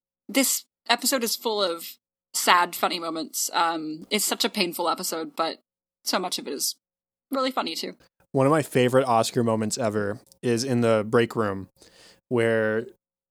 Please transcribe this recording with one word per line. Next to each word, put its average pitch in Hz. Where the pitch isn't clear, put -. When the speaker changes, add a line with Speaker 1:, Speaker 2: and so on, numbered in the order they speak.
Speaker 1:
this 247
episode 240
is 226
full 214
of 170
sad, 175
funny 180
moments. 165
Um, 165
it's 208
such 233
a 226
painful 175
episode, 165
but 165
so 214
much 180
of -
it 147
is -
really 262
funny, 165
too. -
Speaker 2:
One 135
of 143
my 160
favorite 127
Oscar 117
moments 110
ever 107
is 120
in 127
the 113
break 117
room 98
where 113